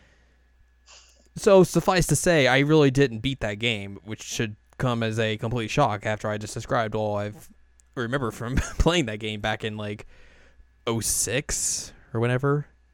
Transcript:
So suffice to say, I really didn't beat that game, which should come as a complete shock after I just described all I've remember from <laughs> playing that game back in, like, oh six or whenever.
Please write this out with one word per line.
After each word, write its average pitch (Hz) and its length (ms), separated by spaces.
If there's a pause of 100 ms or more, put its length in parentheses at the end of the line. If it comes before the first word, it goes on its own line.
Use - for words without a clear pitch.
(1400)
So 190 300
suffice - 420
to 151 80
say, 156 320
I 127 120
really 147 300
didn't 127 300
beat 131 220
that 104 140
game, 101 500
which 107 180
should 107 320 (220)
come 120 260
as 110 160
a 110 160
complete 110 340
shock 107 360
after 107 240
I 107 80
just 104 160
described 117 420
all 107 220
I've 104 320 (460)
remember 123 360
from 120 240
<laughs> - 240
playing 160 280
that 107 120
game 107 220
back 107 240
in, 107 100
like, 104 320 (800)
oh 117 140
six - 880 (220)
or 113 80
whenever. 135 460 (260)